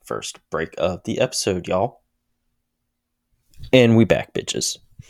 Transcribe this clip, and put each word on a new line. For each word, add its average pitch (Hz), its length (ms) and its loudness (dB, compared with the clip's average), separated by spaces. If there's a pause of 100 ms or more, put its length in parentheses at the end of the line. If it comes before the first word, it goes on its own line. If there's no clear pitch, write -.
first - 340 -10 (120)
break 80 260 -6
of 87 280 -4
the - 160 -4
episode, 95 460 -4
y'all. 95 360 -4 (1700)
And 117 240 6
we 113 80 6
back, - 300 0
bitches. - 420 -6 (340)